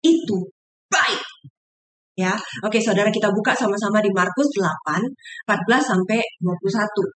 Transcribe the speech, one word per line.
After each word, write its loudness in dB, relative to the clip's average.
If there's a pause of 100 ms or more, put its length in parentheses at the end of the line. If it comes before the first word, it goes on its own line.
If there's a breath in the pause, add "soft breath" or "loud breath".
itu 2 (480)
baik. 0 (920)
Ya, 0
oke, -4
Saudara, 2
kita 0
buka 0
sama-sama 0
di 2
Markus 0
delapan, -2 (480 loud breath)
empat 2
belas 2
sampai 2 (160)
dua -2
puluh -2
satu. -2 (140)